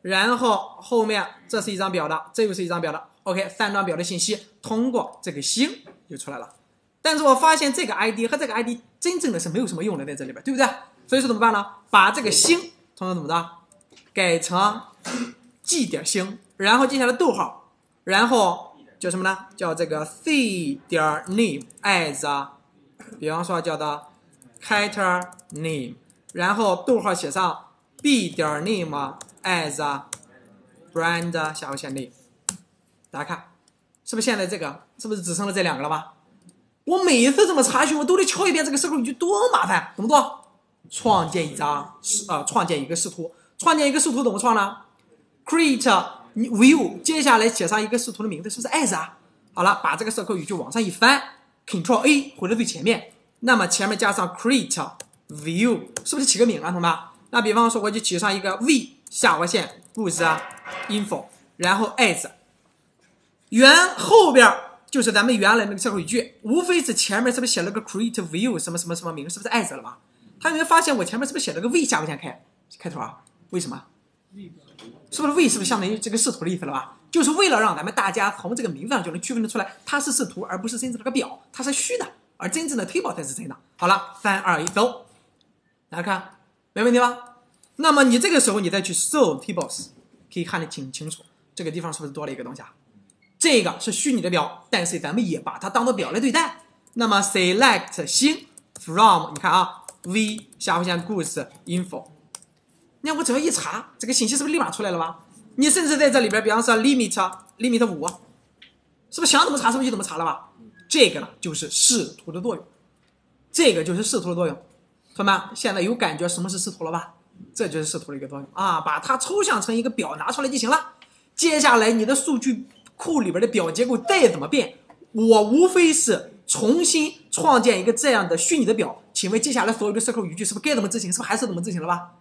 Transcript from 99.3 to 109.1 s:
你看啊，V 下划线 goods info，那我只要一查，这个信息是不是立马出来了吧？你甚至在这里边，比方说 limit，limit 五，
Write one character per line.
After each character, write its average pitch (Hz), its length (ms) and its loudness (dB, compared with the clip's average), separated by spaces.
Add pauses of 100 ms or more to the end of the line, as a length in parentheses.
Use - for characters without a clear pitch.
你 147 80 -10
看 185 100 0
啊， - 340 0 (200)
V 214 440 -2 (100)
下 170 200 -2
划 175 60 -2
线 175 200 -2
goods 165 420 -6 (200)
info， 175 400 -6 (960)
那 311 140 -2
我 302 100 -4
只 254 80 2
要 254 60 2
一 311 120 0
查， 196 480 -6
这 220 80 -10
个 247 60 -4
信 247 160 0
息 277 80 0
是 277 80 -2
不 285 40 -4
是 302 40 -2
立 339 60 0
马 240 120 -2
出 - 120 -8
来 196 80 -4
了 175 80 -2
吧？ 165 260 -6 (320)
你 285 120 4
甚 320 180 2
至 302 100 2
在 285 120 6
这 254 120 4
里 220 80 2
边， 208 140 0
比 214 80 0
方 226 120 2
说 233 140 4
limit，limit 226 1120 0
五， 160 200 -4 (1040)